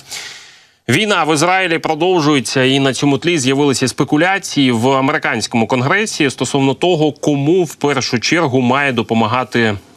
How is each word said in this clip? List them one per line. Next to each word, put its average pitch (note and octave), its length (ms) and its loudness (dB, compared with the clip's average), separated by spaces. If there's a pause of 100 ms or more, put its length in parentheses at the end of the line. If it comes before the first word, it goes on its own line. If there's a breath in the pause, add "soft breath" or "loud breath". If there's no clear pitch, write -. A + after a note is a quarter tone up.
(880 loud breath)
Війна F#3+ 340 0
в D3+ 100 2
Ізраїлі E3+ 460 2
продовжується, D3+ 840 0
і C3 160 2
на C3+ 140 2
цьому C#3 240 0
тлі E3+ 200 -2
з'явилися C3+ 500 0
спекуляції D3+ 840 0
в A#2 180 2
американському C3+ 760 0
конгресі D3 640 0
стосовно C3+ 440 -2
того, D#3 380 0
кому D3+ 520 0
в D3 120 -6
першу C#3 440 -2
чергу C#3 420 0
має C3 300 0
допомагати, A2+ 840 0 (200)